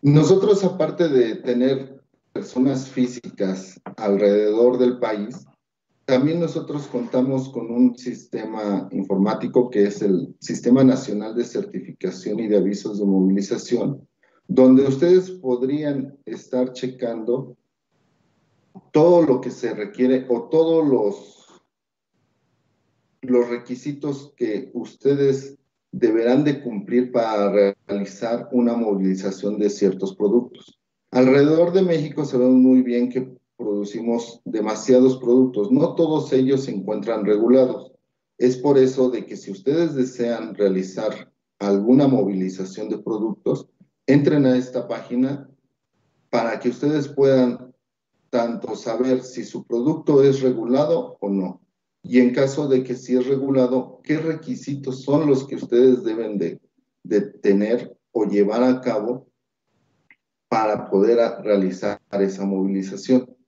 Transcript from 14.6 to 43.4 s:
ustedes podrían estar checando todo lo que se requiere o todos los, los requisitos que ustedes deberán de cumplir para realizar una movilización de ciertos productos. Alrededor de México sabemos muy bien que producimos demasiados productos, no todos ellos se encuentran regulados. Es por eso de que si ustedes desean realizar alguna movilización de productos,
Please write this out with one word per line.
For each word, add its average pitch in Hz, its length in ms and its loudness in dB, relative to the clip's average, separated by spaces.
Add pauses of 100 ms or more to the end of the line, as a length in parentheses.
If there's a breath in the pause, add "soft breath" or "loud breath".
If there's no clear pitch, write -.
ustedes 180 440 2
podrían 135 840 -4 (100)
estar 127 460 -6
checando 120 840 -6 (1300)
todo 170 320 6
lo 127 180 2
que 123 80 -8
se 113 240 -6
requiere 123 560 -2
o 117 140 -2
todos 160 440 2
los, - 720 -4 (1600)
los 123 260 2
requisitos 135 880 -10
que 107 360 -6
ustedes 135 840 -2 (340)
deberán 117 520 2
de 143 180 0
cumplir 117 500 -4
para 101 640 2 (140)
realizar 104 640 -6
una 120 240 2
movilización 98 840 -2
de 101 120 0
ciertos 95 460 -2
productos. - 640 -2 (320)
Alrededor 143 600 4
de 190 100 2
México 151 440 -2
sabemos 127 300 2
muy 127 260 6
bien 120 280 0
que 127 240 -6 (220)
producimos 117 880 -6
demasiados 123 720 2
productos, 123 540 2
no 160 240 2
todos 156 380 0
ellos 131 320 0
se 117 60 -8
encuentran 104 540 -6
regulados. 117 680 2 (440)
Es 127 200 0
por 139 200 2
eso 131 320 4
de 107 160 -6
que 104 120 -14
si - 120 -16
ustedes 147 460 -2
desean 117 580 -4
realizar 98 800 -4 (260)
alguna 107 500 2
movilización 98 840 -2
de 104 100 -6
productos, 107 680 -6 (380)